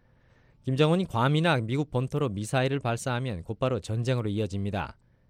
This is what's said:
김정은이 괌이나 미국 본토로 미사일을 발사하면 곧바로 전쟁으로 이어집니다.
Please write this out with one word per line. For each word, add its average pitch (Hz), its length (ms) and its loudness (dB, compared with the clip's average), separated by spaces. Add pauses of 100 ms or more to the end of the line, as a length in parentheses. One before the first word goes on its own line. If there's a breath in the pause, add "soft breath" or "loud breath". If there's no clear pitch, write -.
(640)
김정은이 151 420 4
괌이나 147 560 2
미국 131 300 -2
본토로 131 400 0
미사일을 131 500 0
발사하면 120 640 -2
곧바로 123 380 -2
전쟁으로 117 500 -2
이어집니다. 98 640 -2 (340)